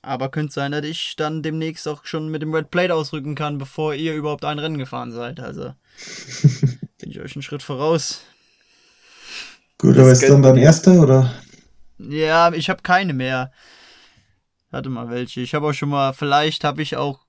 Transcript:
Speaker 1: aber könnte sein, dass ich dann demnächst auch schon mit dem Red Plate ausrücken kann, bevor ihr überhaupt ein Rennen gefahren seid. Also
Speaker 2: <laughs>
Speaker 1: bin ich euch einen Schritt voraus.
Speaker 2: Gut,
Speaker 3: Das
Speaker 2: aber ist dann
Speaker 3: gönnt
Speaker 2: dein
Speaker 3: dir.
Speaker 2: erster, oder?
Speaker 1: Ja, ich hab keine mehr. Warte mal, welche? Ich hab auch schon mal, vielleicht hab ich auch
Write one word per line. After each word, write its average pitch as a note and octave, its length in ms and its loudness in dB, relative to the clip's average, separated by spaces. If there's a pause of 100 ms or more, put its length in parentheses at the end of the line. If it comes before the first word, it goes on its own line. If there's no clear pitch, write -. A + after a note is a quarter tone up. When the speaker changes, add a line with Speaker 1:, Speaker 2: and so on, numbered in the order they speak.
Speaker 1:
aber C3+ 280 -8
könnte D3+ 240 -8
sein, C#3 180 -6
dass D3 140 -6
ich - 320 -10
dann D#3 260 -6
demnächst D#3+ 440 -8
auch D3+ 180 -10
schon D#3 240 -8
mit D#3 120 -6
dem D#3 120 -6
Red D#3+ 180 -4
Plate F3+ 240 0
ausrücken D3+ 400 -6
kann, D3 220 -6
bevor D3+ 360 -6
ihr D#3 220 -6
überhaupt D3 300 -6
ein D3 140 -6
Rennen D#3 180 -6
gefahren B2 340 -10
seid. A#2+ 280 -12
Also B2+ 340 -12 (580)
Speaker 2:
<laughs> - 220 2 (460)
Speaker 1:
bin - 120 -16
ich - 80 -16
euch - 160 -16
einen C#3 80 -12
Schritt C#3+ 200 -12
voraus. D3 580 -4 (1600)
Speaker 2:
Gut, C3 180 4
Speaker 3:
Das C3 80 8
Speaker 2:
aber C3 80 10
ist B2+ 120 6
dann C3+ 60 6
Speaker 3:
gönnt C#3 160 8
Speaker 2:
dein C3 100 8
Speaker 3:
dir. A#2 80 6
Speaker 2:
erster, D#3+ 380 8
oder? C3 320 6 (680)
Speaker 1:
Ja, D#3 540 2
ich D#3+ 160 -4
hab F#3 140 -6
keine F#3 300 0
mehr. C3 380 -4 (1200)
Warte C3 180 -10
mal, A#2+ 220 -10
welche? B2 300 -8
Ich B2 120 -6
hab D3+ 80 -2
auch D3+ 120 -2
schon C#3+ 160 -6
mal, C#3 240 -2
vielleicht D3 500 -2
hab D3 160 -4
ich D3 180 -8
auch C#3 320 -6